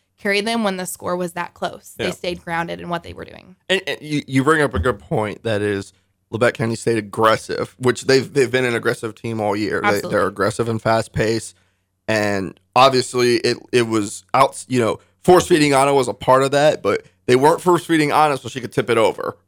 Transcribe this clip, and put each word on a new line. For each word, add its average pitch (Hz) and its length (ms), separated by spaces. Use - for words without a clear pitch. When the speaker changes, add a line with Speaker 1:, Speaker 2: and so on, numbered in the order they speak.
Speaker 1:
carry 202 240
them 226 220
when 190 140
the 185 100
score 180 300
was 180 160
that 175 220
close. - 440
They 190 80
Speaker 2:
Yeah. 180 60
Speaker 1:
stayed 175 320
grounded 170 360
in 170 80
what 170 140
they - 100
were - 120
doing. - 320
Speaker 2:
And, 190 180
and 135 140
you, 147 260
you 135 180
bring 156 180
up 127 120
a - 40
good 120 220
point, 107 420
that 107 180
is, 101 320
Labette 113 220
County 113 220
stayed 117 200
aggressive, 110 840
which 123 240
they've, 131 300
they've 131 180
been 127 140
an 120 120
aggressive 113 400
team 113 240
all 104 160
year. 104 260
They, 202 60
Speaker 1:
Absolutely. 104 240
Speaker 2:
they're 101 160
aggressive 101 400
and 110 120
fast-paced, 113 760
and 104 500
obviously 123 600
it, 117 200
it 123 100
was 110 500
out, 135 360
you 127 120
know, 107 200
force-feeding 160 500
Otto 139 200
was 127 140
a - 60
part 131 300
of 139 80
that, 143 300
but 98 220
they 127 100
weren't 151 240
force-feeding 160 520
Otto 147 240
so 123 120
she 131 120
could 113 120
tip 123 180
it 117 80
over, - 380